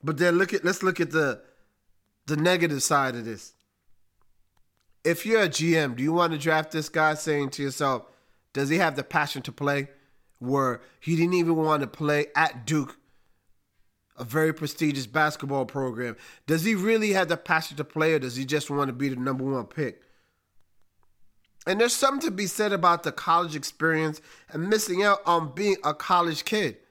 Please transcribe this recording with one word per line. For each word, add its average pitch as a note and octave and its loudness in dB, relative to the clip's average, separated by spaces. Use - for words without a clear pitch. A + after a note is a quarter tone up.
But D3 -4
then F3 4
look F#3+ 2
at, F#3+ 0
let's F3+ 0
look F#3 0
at D#3 0
the, C#3+ 0
the D3+ -2
negative E3 2
side C3+ 0
of A#2+ -10
this. A2 -12
If E3+ 0
you're A3 4
a F#3 2
G D#3+ 2
M, C#3+ 0
do B2 -6
you D3+ 0
want E3+ 2
to D#3 -4
draft D#3 0
this D#3 -4
guy D#3 2
saying D3 -2
to C#3+ -8
yourself, C3+ -2
"Does C#3 -2
he D#3 2
have E3 2
the C3+ -6
passion D3 -4
to B2+ -10
play?" C#3 -2
Where B2+ 0
he E3 0
didn't E3+ 2
even E3+ 4
want D#3 2
to C3 -4
play D3 0
at D3 -2
Duke, D3 -2
a A#2+ -12
very D3+ 0
prestigious C#3+ -4
basketball C#3 -2
program. B2 -6
Does D#3+ 0
he A3 2
really G#3+ 2
have F#3+ 2
the E3 0
passion D#3+ -2
to D3+ -4
play, D#3 0
or D#3 4
does B2+ -6
he C3+ -4
just C#3+ -4
want C#3+ 0
to B2+ -6
be C3+ -2
the C3 -4
number C3 -4
one C3 -2
pick? - -8
And F#3+ 0
there's A#3+ 2
something C#4 2
to - -2
be G3 -4
said G#3 -2
about F3 4
the D3 -4
college E3+ 0
experience D#3 -2
and E3 -4
missing G3+ 0
out G3+ 4
on E3 2
being G3 2
a D3+ 2
college E3+ 0
kid. F#3+ -2